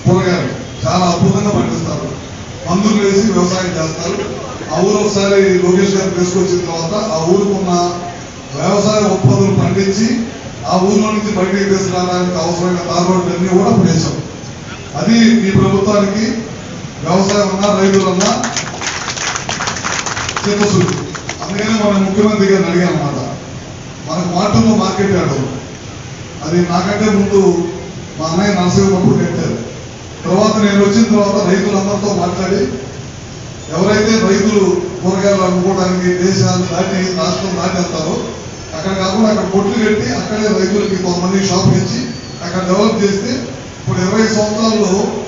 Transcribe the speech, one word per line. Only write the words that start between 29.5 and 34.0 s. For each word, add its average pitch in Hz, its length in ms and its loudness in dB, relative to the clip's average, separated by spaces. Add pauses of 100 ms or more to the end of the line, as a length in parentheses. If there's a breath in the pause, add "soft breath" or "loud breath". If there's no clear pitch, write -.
తర్వాత 208 320 2 (100)
నేను 202 200 4
వచ్చిన 226 260 4
తర్వాత 202 260 4 (120)
రైతులందరితో 196 600 0 (120)
మాట్లాడి, 180 400 0 (1120)
ఎవరైతే 214 380 2 (140)